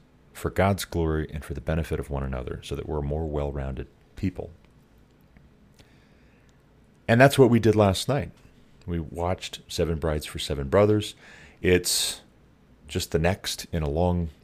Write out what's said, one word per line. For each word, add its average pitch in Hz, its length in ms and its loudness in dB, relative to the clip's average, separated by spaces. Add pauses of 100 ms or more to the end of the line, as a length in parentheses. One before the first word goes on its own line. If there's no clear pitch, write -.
(320)
for - 200 -6
God's 95 340 0
glory 80 480 -2
and 73 100 -10
for - 120 -10
the 71 60 -10
benefit 80 380 -4
of 73 120 -8
one 69 120 -4
another, 65 400 -6
so - 120 -8
that 69 120 -8
we're 76 120 -4
a 73 40 -4
more 73 220 -4
well-rounded 71 640 -6 (280)
people. - 360 -6 (2500)
And 117 120 6
that's 135 200 6
what 127 100 10
we 117 100 6
did 110 160 4
last 101 320 4
night. 123 240 -2 (540)
We 87 140 -4
watched 85 680 -6
Seven 82 300 -2
Brides 78 300 -2
for - 100 -12
Seven 71 300 -4
Brothers. 104 480 4 (460)
It's - 600 2 (680)
just - 240 -6
the 82 80 2
next - 520 -2
in 85 100 -2
a 76 80 -2
long 85 400 0 (140)